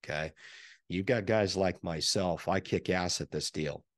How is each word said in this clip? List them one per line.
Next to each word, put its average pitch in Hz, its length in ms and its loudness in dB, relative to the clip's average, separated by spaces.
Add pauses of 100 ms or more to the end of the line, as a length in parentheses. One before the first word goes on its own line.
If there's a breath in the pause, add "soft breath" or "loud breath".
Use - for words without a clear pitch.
Okay. 76 280 -4 (560 loud breath)
You've 92 180 -2
got 117 200 2
guys 104 300 4
like 92 260 2
myself. 85 640 0
I 95 120 2
kick 95 300 -2
ass 90 300 2
at 78 100 -6
this 78 200 -4
deal. 78 340 -4 (140)